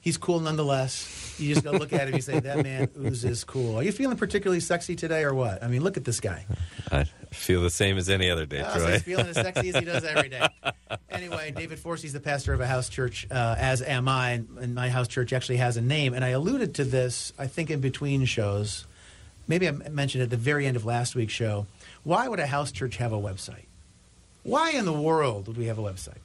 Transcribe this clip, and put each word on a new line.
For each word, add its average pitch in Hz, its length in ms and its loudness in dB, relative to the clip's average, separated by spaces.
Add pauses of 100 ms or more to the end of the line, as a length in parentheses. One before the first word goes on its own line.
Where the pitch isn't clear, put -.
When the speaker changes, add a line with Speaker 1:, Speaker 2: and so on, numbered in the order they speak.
Speaker 1:
he's 165 160 0
cool 175 220 2
nonetheless. 143 1000 0
You 147 160 2
just 156 80 8
go 143 80 -2
look 147 200 2
at 143 160 2
him, 135 60 0
you 135 80 2
say, 143 180 0
"That 135 240 0
man 135 240 0 (120)
oozes 120 440 -2
cool." 117 360 -2
Are 127 40 0
you 208 80 2
feeling 262 240 0
particularly 196 440 2
sexy 170 360 -2
today 160 280 0
or 139 100 2
what? 117 300 0
I 120 40 -2
mean, 123 160 2
look 196 140 0
at 131 80 -4
this 120 140 -2
guy. 95 260 -4 (460)
Speaker 2:
I 71 140 2 (260)
feel 90 320 2
the 87 80 2
same 98 260 2
as 92 120 -2
any 92 200 4
other 82 160 0
day, 69 180 -6
Speaker 1:
Oh, - 100 -4
so 85 60 0
Speaker 2:
Troy. 82 120 4
Speaker 1:
he's 90 100 4
feeling 87 240 0
as 170 120 -8
sexy - 320 0
as 180 60 -4
he 165 100 2
does 170 180 -2
every 151 260 0
day. 131 160 -2 (180)
Speaker 2:
<laughs> 135 140 -4 (320)
Speaker 1:
Anyway, 170 420 -8
David 160 280 -8
Forsey's 160 340 -8
the 143 60 -6
pastor 143 340 0
of 127 80 2
a 123 60 0
house 127 220 0
church, - 420 -4
uh, 117 260 2
as 131 240 2
am 131 260 0
I, 127 240 2
and, 117 280 -4
and 120 160 -4
my 123 140 0
house 123 180 2
church 127 260 0
actually 127 240 0
has 120 180 2
a 117 60 0
name. 135 320 2
And 131 100 0
I 127 60 2
alluded 185 460 0
to 143 100 0
this, 127 540 0
I 139 80 -4
think, 160 240 -4
in 143 100 0
between 135 440 2
shows. 104 600 0 (600)
Maybe 180 180 4
I 160 40 4
m-, 143 220 -4
mentioned 139 300 0
at 123 80 2
the 120 80 0
very 139 300 2
end 123 100 2
of 107 80 -2
last 117 300 0
week's 113 180 0
show. 104 320 0 (380)
Why 202 240 2
would 214 120 -2
a 147 60 0
house 139 260 -2
church 127 260 -4
have 120 160 0
a 107 40 0
website? 101 480 -8 (800)
Why 320 280 2
in 247 140 0
the 165 80 2
world 147 540 2
would 113 100 -6
we 117 80 -2
have 110 140 -2
a - 20 -4
website? 98 440 -8